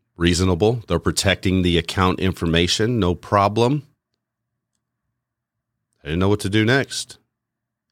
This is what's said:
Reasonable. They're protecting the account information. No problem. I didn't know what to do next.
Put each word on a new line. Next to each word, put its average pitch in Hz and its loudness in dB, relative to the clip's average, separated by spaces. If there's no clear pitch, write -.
Reasonable. 92 0
They're 85 -2
protecting 92 0
the 87 2
account 92 0
information. 87 0
No 90 0
problem. 107 0
I 71 -18
didn't 80 -4
know 95 2
what 104 0
to 101 -6
do 107 0
next. - -2